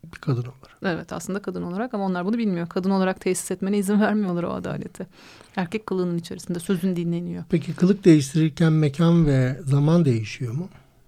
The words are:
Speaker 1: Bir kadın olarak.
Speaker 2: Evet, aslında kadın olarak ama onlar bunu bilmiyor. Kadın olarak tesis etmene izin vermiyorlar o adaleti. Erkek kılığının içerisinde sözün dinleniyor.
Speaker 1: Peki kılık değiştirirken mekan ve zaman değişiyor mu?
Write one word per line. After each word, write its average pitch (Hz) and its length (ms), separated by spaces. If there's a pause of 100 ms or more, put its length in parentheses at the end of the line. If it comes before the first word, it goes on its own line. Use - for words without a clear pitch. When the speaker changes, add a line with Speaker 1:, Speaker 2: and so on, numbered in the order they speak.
(160)
Speaker 1:
Bir - 40
kadın 123 220
olarak. - 420
Speaker 2:
Evet, 165 300
aslında 185 280
kadın 185 220
olarak 196 300
ama 196 120
onlar 180 200
bunu 220 120
bilmiyor. 180 320
Kadın 185 200
olarak 190 320
tesis 180 300
etmene 196 260
izin 202 240
vermiyorlar 202 420
o 185 100
adaleti. - 540 (480)
Erkek 196 320
kılığının 180 300
içerisinde 170 420
sözün 185 360
dinleniyor. 175 540
Speaker 1:
Peki 165 260
kılık 196 300
değiştirirken 156 680
mekan 160 540
ve 131 380
zaman 147 400
değişiyor 113 480
mu? 170 160 (380)